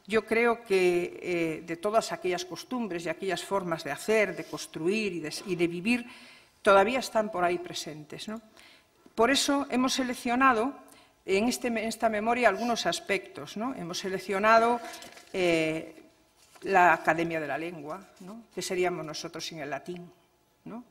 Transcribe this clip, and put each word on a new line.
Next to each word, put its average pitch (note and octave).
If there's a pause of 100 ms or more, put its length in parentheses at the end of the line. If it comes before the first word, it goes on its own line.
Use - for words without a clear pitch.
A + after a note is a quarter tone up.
yo G#3+
creo A#3
que, F3+
eh, E3
de E3
todas G#3
aquellas F3
costumbres F3
y E3
aquellas F3
formas F3+
de C#3
hacer, G3+
de D#3+
construir F3+
y E3+
de, D3+ (140)
y F3+
de E3+
vivir, G3+ (560)
todavía G3+
están A3
por F3+
ahí F3
presentes, D3+
¿no? A3 (760)
Por A#3
eso C#4
hemos B3+
seleccionado B3+ (520)
en G3
este, B3
en A3+
esta A3+
memoria A3
algunos A3
aspectos, F3
¿no? A#3+
Hemos F3
seleccionado, G#3+ (540)
eh, D#3+ (580)
la F3+
Academia E3
de D3+
la C#3
Lengua, E3 (200)
¿no? G#3+ (100)
¿Qué F#3
seríamos F3+
nosotros D#3+
sin E3
el C#3+
latín? F3 (540)
¿No? A3+